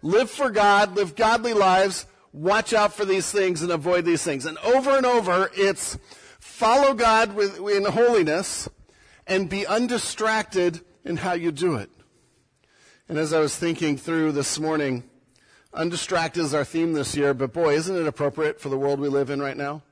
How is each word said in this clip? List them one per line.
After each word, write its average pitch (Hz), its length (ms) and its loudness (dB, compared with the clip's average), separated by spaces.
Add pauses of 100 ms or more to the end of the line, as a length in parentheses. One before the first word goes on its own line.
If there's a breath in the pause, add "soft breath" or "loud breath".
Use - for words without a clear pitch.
Live 208 300 2
for 277 180 -2
God, 202 480 4
live 185 200 -2
godly 226 360 0
lives, 190 540 2 (260 soft breath)
watch 202 420 0
out 208 180 2
for 208 140 -4
these 190 240 0
things 185 320 0
and 175 100 -2
avoid 170 320 0
these 170 180 2
things. 139 220 -4
And 156 140 -8
over 254 320 2
and 269 160 4
over, 190 500 2
it's 196 420 -2 (400 loud breath)
follow 269 540 2
God 220 420 2
with, 202 240 -2
in 202 260 0
holiness 202 840 2 (580 soft breath)
and 190 220 0
be 196 180 -4
undistracted 214 1160 -2 (200)
in 175 140 -6
how 180 160 -2
you 170 180 -2
do 160 260 0
it. 101 120 -8 (1200 soft breath)
And 165 80 -6
as 156 160 -2
I 160 60 2
was 151 180 0
thinking 165 400 -2
through 160 360 0
this 143 260 -2
morning, 147 460 -2 (680 soft breath)
undistracted 170 680 -4
is 143 100 -2
our 147 120 0
theme 165 280 -2
this 143 240 -4
year, 143 160 2
but 127 200 -4
boy, 160 220 2
isn't 165 220 -2
it 165 100 -2
appropriate 147 540 -4
for - 80 -10
the 135 80 -4
world 139 240 -2
we 143 80 -2
live 139 220 0
in 143 100 -4
right 139 160 -6
now? 143 360 -8